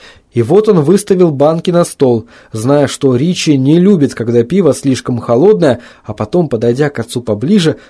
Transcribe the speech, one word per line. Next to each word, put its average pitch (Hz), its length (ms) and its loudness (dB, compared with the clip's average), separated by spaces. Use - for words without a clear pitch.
И 117 100 0
вот 196 260 2
он 180 120 2
выставил 180 500 2
банки 160 400 0
на 170 120 2
стол, 120 420 -2
зная, 131 340 0
что 131 280 -2
Ричи 156 420 0
не 143 220 2
любит, 180 340 2
когда 117 300 0
пиво 165 300 0
слишком 127 460 -4
холодное, 143 600 2
а 107 80 -10
потом, 160 340 -2
подойдя 120 420 -2
к - 100 -10
отцу 120 220 -8
поближе, 139 560 0